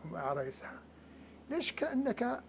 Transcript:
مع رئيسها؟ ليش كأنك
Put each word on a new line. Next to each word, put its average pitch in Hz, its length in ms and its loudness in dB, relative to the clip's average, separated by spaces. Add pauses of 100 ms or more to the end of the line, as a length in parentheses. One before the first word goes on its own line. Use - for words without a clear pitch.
مع 143 280 2
رئيسها؟ 135 460 -2 (720)
ليش 330 220 2
كأنك 262 760 4